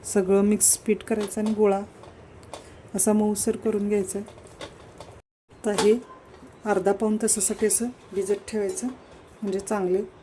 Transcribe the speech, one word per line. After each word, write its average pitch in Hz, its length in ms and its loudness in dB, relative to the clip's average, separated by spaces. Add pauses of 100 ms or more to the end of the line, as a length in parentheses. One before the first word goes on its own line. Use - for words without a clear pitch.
सगळं 196 400 2
मिक्स 208 340 4
पीठ 208 260 0
करायचं 214 360 -4
आणि 214 140 0
गोळा 202 260 4 (1120)
असा 208 180 2
मऊसर 214 440 2
करून 208 320 -2
घ्यायचा 196 300 -2
आहे. 208 80 -10 (1300)
आता - 200 -4
हे 202 200 4 (720)
अर्धा 196 280 2
पाऊण 214 300 0
तासासाठी 214 440 0
असं 220 220 0 (240)
भिजत 196 360 -2
ठेवायचं, 208 380 -4 (560)
म्हणजे 196 180 -4
चांगले 196 420 0 (200)